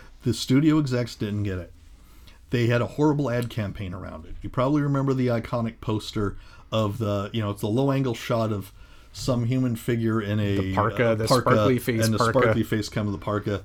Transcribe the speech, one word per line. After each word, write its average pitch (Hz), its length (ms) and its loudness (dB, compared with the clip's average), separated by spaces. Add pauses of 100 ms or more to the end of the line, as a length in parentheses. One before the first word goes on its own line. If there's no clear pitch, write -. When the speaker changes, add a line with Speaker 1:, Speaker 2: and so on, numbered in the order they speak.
(240)
Speaker 1:
The 120 100 0
studio 151 460 2
execs 123 360 -2
didn't 104 280 -4
get 95 160 -4
it. 87 120 -12 (800)
They 120 180 2
had 120 140 4
a 104 60 -2
horrible 147 420 0
ad 120 200 -2
campaign 98 440 -6
around 87 320 -12
it. - 160 -12
You 98 80 -8
probably 143 320 2
remember 139 320 2
the 131 140 0
iconic 117 540 -2
poster 107 560 -4 (340)
of 107 260 0
the, 101 360 -2
you 113 80 -2
know, 104 100 -2
it's 101 100 -8
the 117 60 -2
low 135 240 2
angle 131 240 0
shot 113 360 -2
of 95 220 -6 (380)
some 123 340 -2
human 127 300 2
figure 113 460 0
in 104 180 0
a, 101 180 0
Speaker 2:
The 95 180 -2
parka, 107 360 2
Speaker 1:
uh, 110 40 2
Speaker 2:
the 110 100 -2
Speaker 1:
parka 123 260 4
Speaker 2:
sparkly 120 280 4
face 113 260 0
Speaker 1:
and 113 80 2
the 107 40 2
Speaker 2:
parka. 113 220 4
Speaker 1:
sparkly 113 240 4
face 107 260 -2
kind 104 180 -2
of 101 40 -2
the 98 80 -4
parka. 104 460 -2